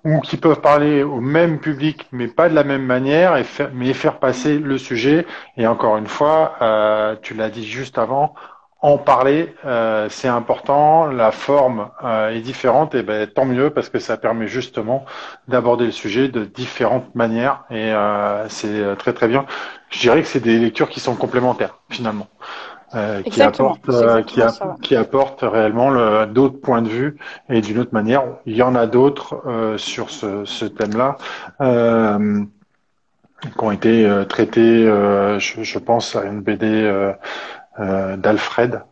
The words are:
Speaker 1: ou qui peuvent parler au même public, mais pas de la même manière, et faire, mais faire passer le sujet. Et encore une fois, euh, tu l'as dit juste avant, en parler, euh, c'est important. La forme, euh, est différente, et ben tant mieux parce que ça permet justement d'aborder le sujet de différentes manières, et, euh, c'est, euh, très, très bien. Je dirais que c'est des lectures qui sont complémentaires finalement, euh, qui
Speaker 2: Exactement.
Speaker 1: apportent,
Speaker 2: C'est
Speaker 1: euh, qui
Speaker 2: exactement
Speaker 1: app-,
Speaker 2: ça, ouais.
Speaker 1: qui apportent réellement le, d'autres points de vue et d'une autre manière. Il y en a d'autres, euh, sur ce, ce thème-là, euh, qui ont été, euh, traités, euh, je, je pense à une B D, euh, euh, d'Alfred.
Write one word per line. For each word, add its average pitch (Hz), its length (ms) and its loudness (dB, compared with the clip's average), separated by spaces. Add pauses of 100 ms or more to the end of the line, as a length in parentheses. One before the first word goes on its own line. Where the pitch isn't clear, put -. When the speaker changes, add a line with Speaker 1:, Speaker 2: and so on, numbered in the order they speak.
Speaker 1:
ou 156 160 2
qui - 160 -8
peuvent 156 240 2
parler 147 420 4
au 139 180 -4
même 156 380 2
public, 151 540 -4
mais 120 160 -4
pas 165 200 2
de 160 60 2
la 147 100 4
même 139 200 -2
manière, 143 520 2
et 120 80 0
faire, 139 300 -6
mais 127 180 -2
faire 151 260 -2
passer 147 400 0
le 139 200 -2
sujet. 135 480 0 (300)
Et 117 100 0
encore 110 320 2
une 107 80 -6
fois, 156 560 2
euh, 107 580 0
tu - 140 -14
l'as 110 160 -4
dit 110 160 -12
juste 127 320 -8
avant, 135 340 -2 (480)
en 147 160 4
parler, 143 580 2 (100)
euh, 113 440 -2
c'est - 200 -6
important. 143 760 2
La 120 260 2
forme, 127 580 0 (140)
euh, 110 260 0
est 113 100 -6
différente, 131 540 0
et 117 80 0
ben 107 260 -2
tant 131 160 0
mieux 131 260 2
parce 143 180 -4
que 120 100 -4
ça 110 180 -4
permet 113 300 -2
justement 123 580 -6 (440)
d'aborder 120 360 2
le 110 80 0
sujet 120 360 -2
de 120 160 -4
différentes 123 680 -4
manières, 120 560 -2
et, 110 220 -4
euh, 104 560 -2
c'est, - 200 -8
euh, 104 260 -2
très, 117 180 -2
très 120 160 0
bien. 135 180 0 (440)
Je - 100 -10
dirais 143 220 4
que 156 60 -6
c'est 135 120 -2
des 113 180 4
lectures 117 300 0
qui - 120 -12
sont 120 160 -4
complémentaires 123 640 -2 (100)
finalement, 107 380 -8 (680)
euh, 104 280 -4
qui 240 60 -6
Speaker 2:
Exactement. - 460 2
Speaker 1:
apportent, - 160 -8
Speaker 2:
C'est 120 140 4
Speaker 1:
euh, 113 180 4
qui - 180 -2
Speaker 2:
exactement 113 60 6
Speaker 1:
app-, 185 80 0
Speaker 2:
ça, 196 140 -8
ouais. 180 140 -8
Speaker 1:
qui 135 140 2
apportent 135 460 0
réellement 113 480 2
le, 110 360 2
d'autres 127 340 2
points 117 220 0
de 113 60 -2
vue 135 300 -4 (300)
et 117 120 2
d'une 104 200 -4
autre - 120 -4
manière. 117 320 2 (220)
Il 110 100 -6
y 123 60 4
en 127 120 4
a 117 120 4
d'autres, 131 600 0
euh, 113 300 -4
sur - 340 -8
ce, 101 340 -8
ce - 220 -8
thème-là, 110 500 -2 (440)
euh, 113 840 2 (960)
qui 113 220 -6
ont 107 80 0
été, 113 340 4
euh, 101 180 2
traités, 113 600 4
euh, 101 520 4
je, 110 240 -6
je 104 160 -8
pense 117 380 -2
à 101 80 -2
une 101 160 -8
B 98 100 -4
D, 104 160 -2
euh, 104 460 0 (640)
euh, 95 380 -4
d'Alfred. 107 760 0